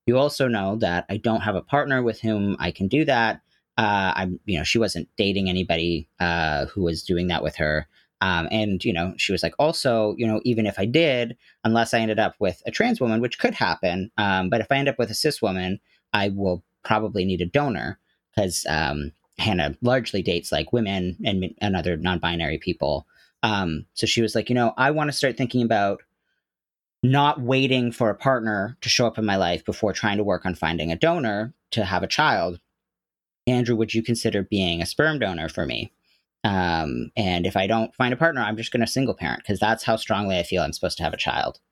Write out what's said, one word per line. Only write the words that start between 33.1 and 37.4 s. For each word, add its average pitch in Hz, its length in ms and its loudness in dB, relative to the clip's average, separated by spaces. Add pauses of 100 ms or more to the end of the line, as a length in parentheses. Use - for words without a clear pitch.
Andrew, 123 300 2
would 110 160 0
you 113 100 0
consider 110 400 0
being 90 380 0
a 85 60 -2
sperm 151 320 0
donor 90 320 -2
for 80 160 -4
me? 58 260 -6 (520)
Um, 85 720 0
and 90 300 0